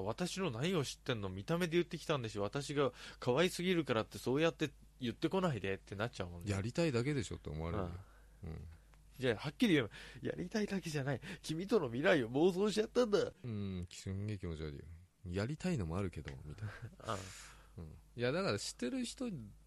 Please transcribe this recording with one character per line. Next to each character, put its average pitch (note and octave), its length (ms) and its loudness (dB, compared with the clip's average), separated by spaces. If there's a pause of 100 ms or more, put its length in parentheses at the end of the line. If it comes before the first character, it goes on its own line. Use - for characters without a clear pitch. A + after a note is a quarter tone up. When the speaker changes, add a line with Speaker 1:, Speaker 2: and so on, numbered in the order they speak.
Speaker 1:
「私 A#2 360 -2
の F#3 120 0
何 C#3+ 240 0
を D3 100 4
知 - 100 -4
っ - 40 -14
て - 140 -2
ん A2 80 -2
の？ G2 80 -2
見 F#2+ 160 -6
た E3+ 140 2
目 F3+ 80 2
で D#3+ 60 -2
言 F3 100 6
っ - 20 -10
て E3+ 140 -8
き - 80 -14
た D3+ 120 2
ん B2 40 -4
で A2+ 60 -2
し G#2 100 -8
ょ。 G2 40 2
私 C#3+ 320 -2
が C#3 180 4 (280)
可 B2 160 4
愛 F3 140 6
す - 120 -4
ぎ F#3 100 4
る E3 120 2
か B2+ 100 2
ら A2 80 4
っ - 40 -12
て - 120 -12
そ B2 160 2
う D3 60 4
や E3 100 6
っ - 20 4
て D3+ 200 -2 (280)
言 A#2 120 0
っ - 20 -14
て D#3+ 140 2
こ F#3+ 120 0
な E3+ 140 4
い G2+ 60 -2
で」 F#2+ 140 0
っ F#2+ 40 -4
て - 160 -14
な G#2 120 0
っ - 40 -4
ち - 120 -6
ゃ - 20 -4
う F2 40 -6
も F2 120 -10
ん - 40 -8
ね。 G2+ 60 0
Speaker 2:
や G2 100 2
り A2+ 120 -2
た E3+ 120 2
い D#3+ 60 4
だ A#2 140 2
け D3 100 0
で B2 80 0
し - 100 -8
ょ E2+ 40 -4
っ - 20 -8
て - 120 -8
思 D#2 140 -2
わ E2+ 60 -2
れ A2 60 -2
る G2 60 0
よ。 F2 80 -2 (540)
Speaker 1:
う - 20 -8
ん。 D#2+ 40 -6
Speaker 2:
う - 20 -6
ん。 D#2 160 -10 (500)
Speaker 1:
じ B2+ 120 2
ゃ - 20 6
あ、 G#2 40 -2
は C#3+ 120 -6
っ - 60 -4
き A#3+ 120 2
り F3+ 80 6
言 C#3 80 8
え G#2 40 -2
ば、 - 40 -8 (320)
や B2+ 140 -2
り F3+ 120 -6
た G#3+ 120 0
い G3+ 60 0
だ F#3+ 140 -2
け E3 100 -6
じ D3 100 -2
ゃ - 20 0
な C3+ 120 -2
い。 - 60 -4 (220)
君 D#3+ 240 -4
と G#3+ 140 6
の C#3+ 60 2
未 A#2+ 160 -2
来 E3+ 200 6
を A2+ 80 -2
妄 D#3+ 220 6
想 G3 180 2
し E3 40 0
ち - 80 4
ゃ - 20 -4
っ - 40 -4
た B3 180 4
ん G#3 40 0
だ。 F#3+ 80 6
Speaker 2:
う - 300 -2
ん、 G2 420 -2
す - 200 -8
ん G2 160 -4
げ G#2+ 80 -2
え F#2 40 -6
気 F#2 80 -6
持 E2 100 -2
ち D#2 60 -6
悪 D2+ 120 -4
い - 20 -8
よ。 - 80 -12 (480)
や G2 140 2
り D3+ 100 -2
た F3+ 160 -2
い C#3+ 60 2
の F2 80 0
も D#2+ 100 -2
あ G2+ 60 0
る F2+ 80 -2
け - 100 -8
ど、 C#2+ 100 -8 (140)
み D2 100 -10
た G#2+ 120 -6
い - 20 -6 (380)
な。 A2+ 100 0
Speaker 1:
<laughs> - 600 -12
う - 20 -8
ん。 E2 40 -8
Speaker 2:
う - 20 -10
ん。 D2+ 40 -12 (240)
い A#2 60 -8
や、 A#2+ 100 2
だ F3 120 0
か D#3+ 100 2
ら G2+ 60 2
知 - 140 -6
っ - 20 -20
て B3 160 -4
る B3+ 160 -2
人 B3 240 -6 (360)